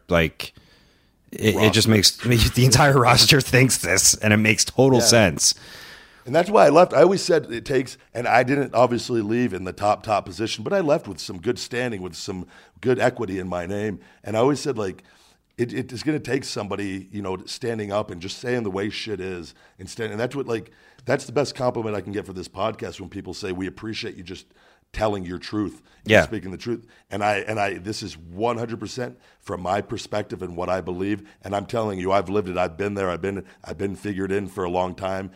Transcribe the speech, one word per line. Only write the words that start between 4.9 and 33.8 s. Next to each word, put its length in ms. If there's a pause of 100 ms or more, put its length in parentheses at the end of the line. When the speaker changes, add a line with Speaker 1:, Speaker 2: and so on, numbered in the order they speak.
Speaker 2:
Yeah. 80
Speaker 1:
sense. 480 (720)
Speaker 2:
And 100
that's 160
why 160
I 20
left. 240
I 100
always 200
said 280
it 140
takes, 340 (160)
and 140
I 160
didn't 300
obviously 480
leave 320
in 100
the 80
top, 320
top 220
position, 360
but 100
I 80
left 280
with 100
some 220
good 180
standing, 440
with 120
some 320 (340)
good 200
equity 400
in 80
my 180
name. 320 (240)
And 140
I 40
always 200
said, 180
like, 240 (560)
it, 140
it 200
is 100
gonna 180
take 240
somebody, 640
you 120
know, 240
standing 460
up 180
and 120
just 160
saying 240
the 80
way 200
shit 300
is. 340 (240)
And 120
stand-, 220
and 80
that's 160
what, 100
like, 240 (340)
that's 200
the 80
best 240
compliment 400
I 60
can 100
get 140
for 60
this 160
podcast, 520
when 80
people 260
say, 180
"We 140
appreciate 500
you 60
just 240 (460)
telling 320
your 140
truth, 420 (240)
and 60
Speaker 1:
Yeah. 140
Speaker 2:
speaking 280
the 40
truth." 300 (240)
And 140
I, 160
and 200
I, 180
this 240
is 140
one 400
hundred 240
percent 380 (220)
from 200
my 220
perspective 600
and 140
what 140
I 100
believe. 420 (200)
And 140
I'm 100
telling 320
you, 140
I've 180
lived 180
it. 80
I've 220
been 160
there. 160
I've 120
been, 220 (200)
I've 140
been 180